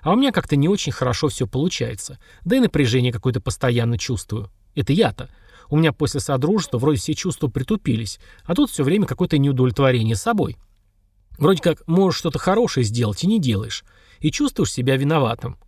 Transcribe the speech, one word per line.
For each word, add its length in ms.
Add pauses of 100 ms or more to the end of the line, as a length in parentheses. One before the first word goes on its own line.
А 100
у 40
меня 160
как-то 240
не 120
очень 240
хорошо 360
всё 180
получается. 720 (260)
Да 120
и 40
напряжение 520
какое-то 280
постоянно 560
чувствую. 540 (240)
Это 180
я-то. 380 (380)
У 80
меня 160
после 260
содружества 600
вроде 200
все 160
чувства 320
притупились, 720 (260)
а 120
тут 140
всё 120
время 240
какое-то 320
неудовлетворение 760
собой. 400 (840)
Вроде 240
как 240
можешь 320
что-то 220
хорошее 440
сделать 380
и 60
не 120
делаешь. 440 (340)
И 140
чувствуешь 400
себя 240
виноватым. 720